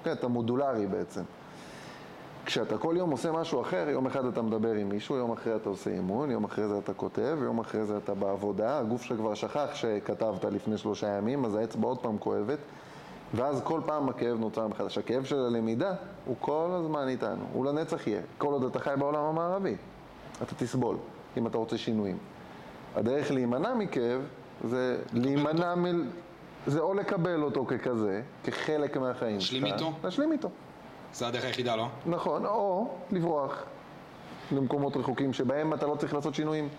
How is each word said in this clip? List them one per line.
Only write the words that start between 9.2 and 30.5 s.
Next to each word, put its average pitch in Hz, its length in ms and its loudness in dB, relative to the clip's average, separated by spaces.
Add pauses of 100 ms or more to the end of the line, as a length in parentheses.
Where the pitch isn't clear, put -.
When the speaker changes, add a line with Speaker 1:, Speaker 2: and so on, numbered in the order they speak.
Speaker 1:
שכח 123 400 0
שכתבת 107 720 0
לפני 104 340 0
שלושה 107 300 0 (100)
ימים, 127 260 2
אז 104 100 0
האצבע 110 340 2
עוד 127 100 0
פעם 110 200 -2
כואבת, 104 400 0 (760)
ואז 127 300 2
כל 160 220 2
פעם 151 220 2
הכאב 120 300 2
נוצר 110 300 0
מחדש. 98 300 -2
הכאב 123 260 0
של 139 140 0
הלמידה 120 560 2 (320)
הוא 127 140 -2
כל 160 320 2
הזמן 156 360 0
איתנו, 104 440 0
הוא 127 140 2
לנצח 156 400 0
יהיה, 101 140 2 (180)
כל 147 140 0
עוד 131 120 2
אתה 127 140 0
חי 139 200 0
בעולם 147 260 2
המערבי, 165 520 2 (680)
אתה - 120 -4
תסבול, 120 420 0 (420)
אם 117 80 2
אתה 113 120 0
רוצה 113 200 0
שינויים. 104 400 0 (760)
הדרך 135 340 2
להימנע 131 440 2
מכאב, 127 460 2 (440)
זה 127 320 2 (160)
Speaker 2:
לקבל 120 100 4
Speaker 1:
להימנע 151 480 4
Speaker 2:
אותו. 180 100 2
Speaker 1:
מ-, 175 280 2 (580)
זה 143 140 2
או 180 140 2
לקבל 175 480 2
אותו 139 240 2
ככזה, 110 560 2 (220)
כחלק 147 520 0
מהחיים 123 380 0
Speaker 2:
להשלים 127 320 0
Speaker 1:
שלך. 98 80 0
Speaker 2:
איתו. 160 180 0 (120)
Speaker 1:
להשלים 277 280 2
איתו. 254 160 0 (640)